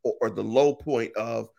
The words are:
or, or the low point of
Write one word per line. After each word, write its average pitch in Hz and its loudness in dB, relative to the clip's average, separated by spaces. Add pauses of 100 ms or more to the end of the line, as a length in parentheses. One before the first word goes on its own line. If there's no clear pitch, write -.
or, 117 0
or 113 0
the 104 -6
low 135 4
point 135 -2
of 113 -6 (100)